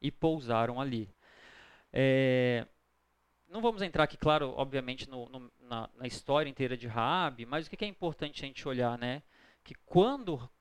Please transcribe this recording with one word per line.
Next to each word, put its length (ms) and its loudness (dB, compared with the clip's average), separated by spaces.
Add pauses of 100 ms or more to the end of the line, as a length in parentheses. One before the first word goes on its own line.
e 100 0
pousaram 680 0
ali. 300 -2 (840)
É, 760 4 (840)
não 140 -6
vamos 180 2
entrar 240 2
aqui, 120 -4
claro, 400 2
obviamente, 520 -4
no, 220 -10
no, 300 -16
na, 360 -6
na 100 -10
história 440 0
inteira 260 -2
de 100 -10
Raabe, 600 0
mas 200 -4
o 40 -16
que, 80 -12
que 60 -4
é 40 -4
importante 560 -6
a 20 -8
gente 220 -8
olhar, 300 0
né? 240 -4 (420)
Que 100 -16 (120)
quando 640 2 (120)